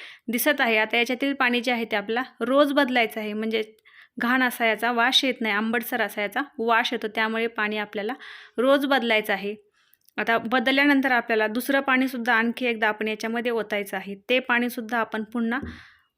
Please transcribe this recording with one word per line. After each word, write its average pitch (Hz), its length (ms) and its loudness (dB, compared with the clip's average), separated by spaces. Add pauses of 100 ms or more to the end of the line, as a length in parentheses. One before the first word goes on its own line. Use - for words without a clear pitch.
(280)
दिसत 277 320 0
आहे. 233 180 2
आता 220 180 0
याच्यातील 254 380 0
पाणी 247 260 2
जे 247 120 -2
आहे 233 120 -2
ते 226 120 -4
आपल्याला 220 260 -2 (200)
रोज 277 320 4
बदलायचं 240 460 2
आहे, 214 120 -6
म्हणजे 220 300 -2 (560)
घाण 247 240 2
असा 240 240 0
याचा 226 260 0
वास 240 320 4
येत 254 160 0
नाही, 220 140 0
आंबटसर 226 460 0
असा 208 220 -2
याचा 196 200 -4 (160)
वास 226 340 2
येतो, 226 160 -4
त्यामुळे 226 400 -2
पाणी 214 300 -4
आपल्याला 208 340 -6 (460)
रोज 269 280 4
बदलायचं 233 460 2
आहे. 202 220 -4 (640)
आता 220 220 0
बदलल्यानंतर 269 720 2
आपल्याला 233 360 2
दुसरं 247 320 0
पाणीसुद्धा 254 540 0
आणखी 233 320 0
एकदा 226 220 0
आपण 214 200 -2
याच्यामध्ये 226 440 -4
ओतायचं 208 440 -4
आहे. 190 240 -8
ते 254 200 0
पाणीसुद्धा 240 580 -2
आपण 220 260 -4
पुन्हा 233 360 -4 (580)